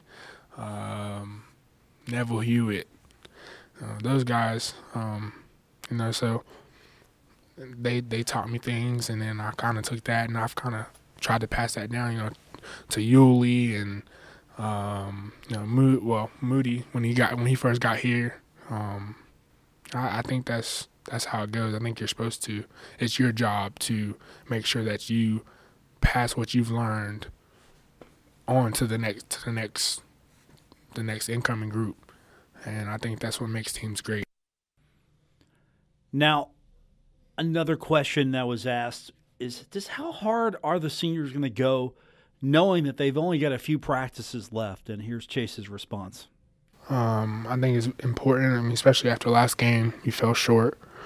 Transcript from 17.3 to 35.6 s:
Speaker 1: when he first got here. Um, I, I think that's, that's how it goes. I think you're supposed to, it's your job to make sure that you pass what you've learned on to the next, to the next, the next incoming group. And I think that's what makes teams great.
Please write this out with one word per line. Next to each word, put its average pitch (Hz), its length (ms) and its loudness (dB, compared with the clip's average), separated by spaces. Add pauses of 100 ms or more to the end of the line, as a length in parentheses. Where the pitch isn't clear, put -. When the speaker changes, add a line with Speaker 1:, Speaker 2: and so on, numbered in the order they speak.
Speaker 1:
when 120 80 0
he 131 80 4
first 120 260 2
got 113 200 2
here. 120 420 0 (300)
Um, 104 440 -6 (800)
I, 123 240 -2
I 117 60 -2
think 127 240 -4
that's, - 400 -4 (180)
that's 117 200 -6
how 110 180 -4
it 104 80 -6
goes. 110 240 -2
I 110 40 -2
think 113 200 -4
you're 107 80 -6
supposed - 380 -4
to, 107 180 -4 (340)
it's 117 220 0
your 127 120 4
job 104 500 -2
to 107 340 -4 (340)
make 110 160 -2
sure 113 180 0
that 107 280 -4
you 110 340 2 (560)
pass - 360 2
what 117 160 -2
you've 117 180 2
learned 107 560 -2 (1200)
on 123 240 4
to 120 160 0
the 110 100 -2
next, 110 320 -6
to - 140 -8
the 120 80 -6
next, - 500 -4 (920)
the 117 100 -6
next 107 240 -6
incoming 117 400 -2
group. 107 460 -6 (500)
And 107 260 -6
I 107 60 -6
think 110 240 -6
that's 113 220 -6
what 117 80 -6
makes 110 240 -6
teams 107 260 -8
great. 104 240 -4 (1900)